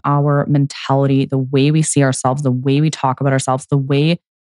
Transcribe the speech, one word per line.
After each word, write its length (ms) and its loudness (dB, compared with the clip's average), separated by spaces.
our 400 2
mentality, 800 0
the 140 -4
way 320 0
we 100 2
see 220 0
ourselves, 400 -2
the 80 0
way 280 0
we 120 2
talk 280 -4
about 140 0
ourselves, 320 -2
the 140 0
way 400 0